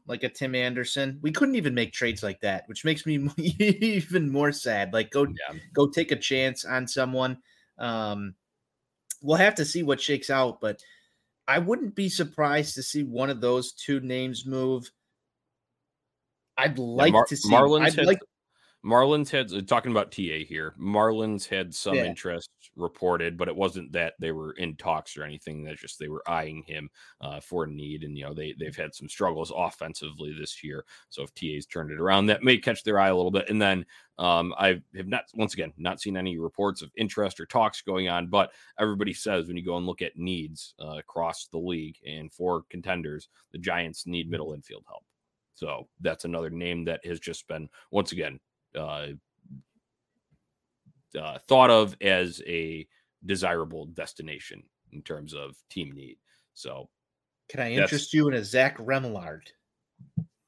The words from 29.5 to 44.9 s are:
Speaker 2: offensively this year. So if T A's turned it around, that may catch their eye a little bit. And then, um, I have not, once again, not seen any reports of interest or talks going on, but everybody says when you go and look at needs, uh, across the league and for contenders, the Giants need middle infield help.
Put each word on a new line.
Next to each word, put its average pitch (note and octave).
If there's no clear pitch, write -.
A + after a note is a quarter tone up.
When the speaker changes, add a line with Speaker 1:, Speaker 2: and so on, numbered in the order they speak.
Speaker 2:
offensively D#2
this -
year. C#2
So -
if C#2+
T D2+
A's D2
turned D#2
it D2+
around, G2
that G#2+
may B2+
catch A2
their G#2
eye G2
a F#2
little F2+
bit. G2
And G#2+
then, F#2+
um, F2
I F#2
have F#2
not, A2
once A2
again, D#2+
not F2
seen F#2+
any F#2
reports F#2
of D#2+
interest G#2
or E2+
talks A2
going F#2
on, F2
but G2
everybody G#2
says F2+
when F2
you F2
go F2
and F2+
look F2+
at E2+
needs, E2
uh, D2+
across E2
the E2+
league E2
and D#2
for F2
contenders, E2+
the -
Giants E2+
need E2+
middle D#2
infield C#2+
help. -